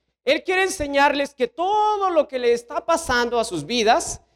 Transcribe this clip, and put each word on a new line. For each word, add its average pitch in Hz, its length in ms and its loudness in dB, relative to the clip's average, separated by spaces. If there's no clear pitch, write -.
Él 311 200 0
quiere 370 200 0
enseñarles 285 720 0
que 240 140 -2
todo 403 640 0
lo 285 160 2
que 262 100 -10
le 240 160 2
está 294 320 -6
pasando 240 540 0
a 220 40 0
sus 220 220 -6
vidas, 240 560 0